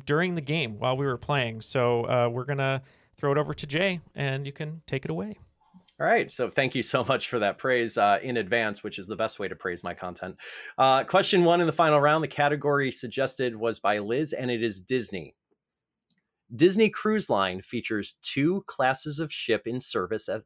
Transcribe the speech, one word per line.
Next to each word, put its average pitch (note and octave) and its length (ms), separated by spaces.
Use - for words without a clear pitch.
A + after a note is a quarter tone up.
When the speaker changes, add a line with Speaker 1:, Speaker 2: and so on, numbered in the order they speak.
Speaker 1:
during F3 300
the E3 80
game C3 360
while B2+ 180
we C#3 100
were B2+ 100
playing. A#2+ 460
So, A#2+ 420
uh, A#2+ 260
we're B2 140
gonna C3+ 380
throw C#3+ 160
it C#3+ 60
over D3 160
to - 120
Jay, F3 340
and C#3 300
you C#3 80
can D#3 340
take C3+ 200
it - 40
away. G3 280
Speaker 2:
All D3 80
right. G#3 240
So A2+ 200
thank C3 240
you C3 80
so B2+ 220
much B2 240
for B2 100
that G2+ 180
praise, A#2+ 400
uh, G2+ 240
in B2+ 160
advance, G#2+ 460
which G#2 160
is F#2 80
the G2+ 100
best A2 220
way G2+ 100
to F2 80
praise F2 280
my F2 100
content. F2+ 420
Uh, C3+ 280
question F#3 400
one F3 180
in E3+ 60
the D3+ 40
final D3+ 280
round. D3+ 220
The D3 60
category C#3+ 600
suggested B2+ 640
was A2 240
by G#2 220
Liz, B2 340
and B2+ 160
it A#2 120
is G#2 200
Disney. G2 540
Disney F#3+ 360
Cruise G#3+ 400
Line F#2+ 320
features G#2+ 600
two F3 440
classes C#3 540
of D#3 120
ship - 340
in B2 140
service A2 480
as, G#2+ 180